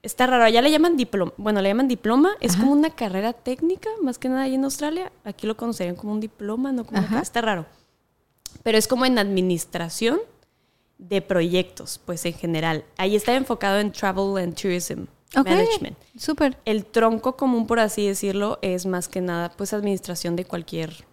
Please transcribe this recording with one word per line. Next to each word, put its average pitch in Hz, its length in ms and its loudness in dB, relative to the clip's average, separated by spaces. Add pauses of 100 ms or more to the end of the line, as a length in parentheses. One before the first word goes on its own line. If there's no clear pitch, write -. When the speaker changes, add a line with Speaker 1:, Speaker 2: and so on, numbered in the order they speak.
Speaker 1:
está 247 220 0
raro, 254 180 6
allá 226 160 8
le 277 100 6
llaman 320 280 4
diploma, 202 400 0
bueno, 208 240 0
le 196 80 4
llaman 247 180 2
diploma, 247 520 4
es - 120 0
Speaker 2:
Ajá. 180 80 2
Speaker 1:
como 269 140 6
una 302 160 4
carrera 208 420 -2
técnica, 320 560 -4 (140)
más 254 160 -2
que 262 100 -4
nada 262 140 0
ahí 269 120 -2
en 269 100 0
Australia, 302 460 -4 (140)
aquí 208 220 -10
lo 220 100 -4
consideran 185 400 -6
como 208 160 -8
un 214 80 -2
diploma, 220 520 -6
no 240 120 -4
como 220 140 -4
una 185 80 0
Speaker 2:
Ajá. - 20 -10
Speaker 1:
carrera, 226 140 -2
está 240 180 -4
raro. 202 260 -2 (960)
Pero 220 140 2
es 214 100 4
como 254 200 0
en 254 120 4
administración 185 1000 0 (800)
de 190 240 -2
proyectos, 180 800 -2
pues, 175 220 -8
en 170 80 -4
general. 160 500 -2 (140)
Ahí 190 180 2
está 214 180 2
enfocado 220 460 0
en 208 120 -2
travel 196 500 -2
and 175 120 -4
tourism 180 500 -4 (320)
Speaker 2:
Ok, 269 120 4
Speaker 1:
management. 427 480 2 (220)
Speaker 2:
súper. 294 480 0
Speaker 1:
El 214 180 0
tronco 226 520 2
común, 240 300 2
por 233 140 2
así 208 260 0
decirlo, 202 560 -2
es 180 240 -2
más 180 220 -4
que - 140 -6
nada, 175 340 -4
pues, 196 160 -6
administración 185 640 -4
de 180 80 -4
cualquier 165 480 -8 (200)